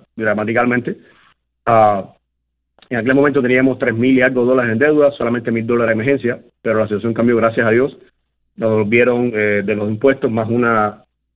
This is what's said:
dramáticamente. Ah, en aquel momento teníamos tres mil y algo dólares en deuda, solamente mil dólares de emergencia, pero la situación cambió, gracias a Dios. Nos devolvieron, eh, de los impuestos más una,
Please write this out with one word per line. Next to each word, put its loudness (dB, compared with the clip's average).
dramáticamente. -2
Ah, 2
en -4
aquel 0
momento 2
teníamos 2
tres -2
mil 2
y 4
algo 2
dólares 0
en -2
deuda, 2
solamente -4
mil -4
dólares 0
de -2
emergencia, -2
pero -2
la 0
situación -4
cambió, 2
gracias 0
a 2
Dios. 0
Nos -2
devolvieron, 0
eh, 0
de -2
los -4
impuestos 0
más -4
una, 0